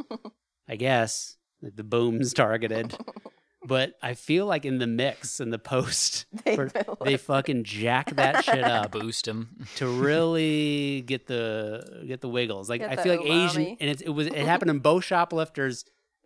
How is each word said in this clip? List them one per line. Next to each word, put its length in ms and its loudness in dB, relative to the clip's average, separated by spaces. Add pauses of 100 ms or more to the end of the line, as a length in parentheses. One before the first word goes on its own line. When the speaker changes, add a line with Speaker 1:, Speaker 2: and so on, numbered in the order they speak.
(100)
Speaker 1:
<laughs> 580 -18
Speaker 2:
I 80 -8
guess. 600 0 (240)
Like, 140 -12
the 80 -8
boom's 500 0
targeted. 680 0
Speaker 1:
<laughs> 40 -12 (600)
Speaker 2:
But 340 2
I 140 -4
feel 320 2
like 180 0
in 140 0
the 80 2
mix, 540 -2
in 100 -4
the 80 -4
post, 640 0 (100)
Speaker 1:
<laughs> 100 -10
They 120 2
Speaker 2:
for, 140 0
Speaker 1:
fill 340 -4
Speaker 2:
they 100 4
Speaker 1:
it. 60 0
Speaker 2:
fucking 440 0
jack 520 0
that 280 4
shit 200 2
Speaker 1:
<laughs> 0 -
Speaker 2:
up 280 2
Speaker 3:
Boost 360 -4
'em. 420 -8
<laughs> 60 -14
Speaker 2:
to 100 -2
really 1160 2
get 240 -4
the, 800 -4
get 160 -8
the 80 -6
wiggles. 400 -2
Like, 100 -2
Speaker 1:
Get 120 -4
Speaker 2:
I 40 -4
Speaker 1:
the 60 -2
Speaker 2:
feel 140 4
like 100 -2
Asian, 380 2
Speaker 1:
umami. 160 -8
Speaker 2:
and 100 -2
it, 120 -4
it 80 -6
was, 180 0
it 80 -4
happened 340 2
in 80 2
both 260 4
Shoplifters 800 -2 (420)